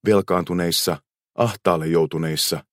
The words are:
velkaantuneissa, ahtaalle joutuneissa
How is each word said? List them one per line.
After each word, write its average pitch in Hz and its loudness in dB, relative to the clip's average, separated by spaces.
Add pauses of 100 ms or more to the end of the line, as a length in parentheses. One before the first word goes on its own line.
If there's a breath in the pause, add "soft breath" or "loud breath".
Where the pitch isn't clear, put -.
velkaantuneissa, 90 0 (340)
ahtaalle 90 0
joutuneissa 80 0